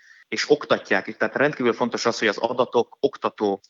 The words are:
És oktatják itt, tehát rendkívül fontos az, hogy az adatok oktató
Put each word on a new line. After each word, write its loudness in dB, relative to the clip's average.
És -4
oktatják 2
itt, -12
tehát -2
rendkívül 2
fontos -4
az, 0
hogy 0
az 0
adatok 0
oktató -2